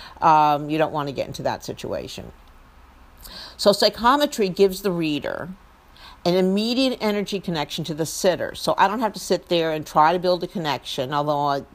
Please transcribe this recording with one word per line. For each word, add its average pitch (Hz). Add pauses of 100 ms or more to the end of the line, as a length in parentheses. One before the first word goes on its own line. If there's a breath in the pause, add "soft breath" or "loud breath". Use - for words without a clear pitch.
(220 loud breath)
Um, 151
you 156
don't 156
want 143
to 135
get -
into 135
that 123
situation. - (1300 loud breath)
So 208
psychometry 233
gives 185
the 202
reader 151 (760 loud breath)
an 175
immediate 220
energy 208
connection 160
to 160
the 156
sitter. 151
So -
I 190
don't 208
have 220
to 185
sit -
there 165
and 156
try 156
to 185
build 180
a 175
connection, 143
although 147
I, 139 (140)